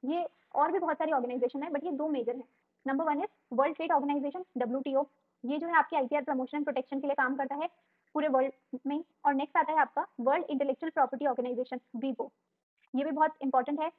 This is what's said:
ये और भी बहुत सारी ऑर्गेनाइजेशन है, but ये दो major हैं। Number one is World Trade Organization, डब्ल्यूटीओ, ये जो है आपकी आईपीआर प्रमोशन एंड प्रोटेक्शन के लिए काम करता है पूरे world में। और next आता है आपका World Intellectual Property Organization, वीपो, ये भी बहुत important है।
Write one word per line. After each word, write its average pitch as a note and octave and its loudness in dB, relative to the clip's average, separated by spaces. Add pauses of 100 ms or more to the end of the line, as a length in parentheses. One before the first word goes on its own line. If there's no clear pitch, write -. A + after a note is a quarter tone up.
ये E4 -2 (300)
और D4+ 4
भी F#4+ 2
बहुत E4+ 0
सारी D#4 0
ऑर्गेनाइजेशन B3 0
है, E4+ -6
but C#4+ -2
ये F4 -2
दो D4 -2
major B3 -2
हैं। C4 -10 (420)
Number C4+ 0
one C#4+ 2
is G#4 -2 (240)
World C#4 4
Trade E4 -2
Organization, C#4+ 0 (140)
डब्ल्यूटीओ, C4+ 0 (400)
ये C#4 -2
जो E4 -4
है E4+ -2
आपकी D#4 4
आईपीआर C#4 0
प्रमोशन C4 -2
एंड D4 0
प्रोटेक्शन C4+ -2
के D4 -6
लिए C#4 0
काम C4 0
करता C#4 -4
है D#4 -4 (460)
पूरे D4+ 2
world C4 0
में। D4 -4 (240)
और C#4+ 4
next C#4+ 0
आता D4+ 2
है D#4+ 2
आपका C#4+ 0 (140)
World C#4 2
Intellectual C#4 -2
Property C4+ 0
Organization, B3+ -2 (160)
वीपो, C4 -4 (640)
ये C4+ 2
भी D#4+ -2
बहुत D#4 2
important C4+ 0
है। D#4+ -2